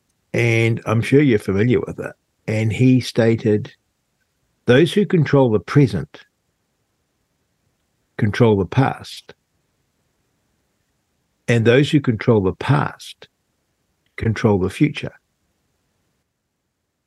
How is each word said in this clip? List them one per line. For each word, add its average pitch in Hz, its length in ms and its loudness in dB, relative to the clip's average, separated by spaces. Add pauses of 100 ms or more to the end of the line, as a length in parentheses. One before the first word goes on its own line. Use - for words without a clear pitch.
(340)
And 113 520 0
I'm 113 160 -2
sure 135 200 2
you're 120 180 2
familiar 101 400 0
with - 200 -10
it. - 140 -12 (340)
And 110 260 -2
he 127 260 4
stated, 113 720 -2 (920)
"Those 160 280 4
who 202 120 2
control 139 460 2
the 104 80 0
present 95 640 -2 (1900)
control 110 400 2
the 95 80 -2
past, - 680 -4 (2250)
and 117 180 0
those 131 260 4
who 151 100 2
control 110 400 0
the 92 120 -2
past - 760 -4 (920)
control 107 420 0
the 95 100 -2
future." - 440 -4 (1900)